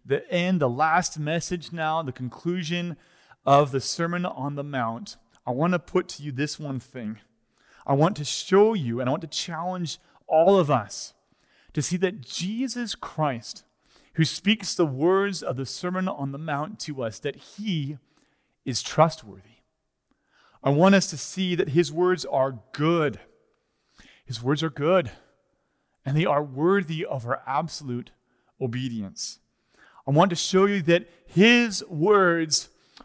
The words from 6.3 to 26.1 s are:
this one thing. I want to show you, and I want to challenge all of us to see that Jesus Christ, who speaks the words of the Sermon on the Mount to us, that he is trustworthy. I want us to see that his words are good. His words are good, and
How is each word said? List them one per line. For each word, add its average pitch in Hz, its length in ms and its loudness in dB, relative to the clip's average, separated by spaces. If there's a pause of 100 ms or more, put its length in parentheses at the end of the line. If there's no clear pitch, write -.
this 143 280 -4
one 139 200 -8
thing. 110 400 -10 (680)
I 139 80 0
want 160 240 4
to 151 60 -6
show 208 500 4
you, 123 260 -2
and 127 80 -2
I 131 40 2
want 160 100 -2
to 160 60 -10
challenge 175 720 -6 (280)
all 175 320 6
of 151 120 2
us 107 420 -4 (600)
to 151 80 0
see 175 160 -2
that 180 240 -2
Jesus 226 720 -6
Christ, - 680 -6 (500)
who 156 120 2
speaks - 480 -2
the 175 120 2
words 175 580 0
of 147 120 -4
the 131 120 -6
Sermon 185 400 -6
on 139 240 -6
the 139 80 -12
Mount 156 420 -8
to 135 220 -8
us, 110 160 -8
that 143 160 -6
he 156 600 -6 (680)
is 123 180 -4
trustworthy. - 800 -2 (1040)
I 135 60 2
want 180 260 6
us 190 160 2
to 151 60 -8
see 180 380 -4
that 160 140 0
his 147 220 2
words 180 340 0
are 135 340 -2 (140)
good. 151 460 0 (1080)
His 117 180 -10
words 147 180 0
are 160 80 -2
good, 151 420 2 (920)
and 135 100 -2